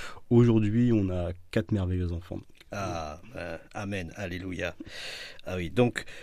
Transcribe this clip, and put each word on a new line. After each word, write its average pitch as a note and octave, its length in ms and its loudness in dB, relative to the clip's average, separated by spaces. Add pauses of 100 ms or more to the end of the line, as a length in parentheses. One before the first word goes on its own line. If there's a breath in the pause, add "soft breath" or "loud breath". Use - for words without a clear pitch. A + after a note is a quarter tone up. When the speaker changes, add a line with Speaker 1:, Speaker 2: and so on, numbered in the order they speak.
(300 loud breath)
Speaker 1:
aujourd'hui, A#2 600 6
on G2 180 4
a F2+ 200 -2 (200)
quatre - 220 0
merveilleux F2+ 400 0
enfants. F2 280 -8 (320)
Speaker 2:
Ah, F2 480 -6 (160)
euh, E2+ 220 -8 (160)
amen, G2 400 -6
alléluia. F2+ 640 -6 (680 loud breath)
Ah F#2 120 -6
oui, E2+ 140 -4
donc - 340 2 (180 loud breath)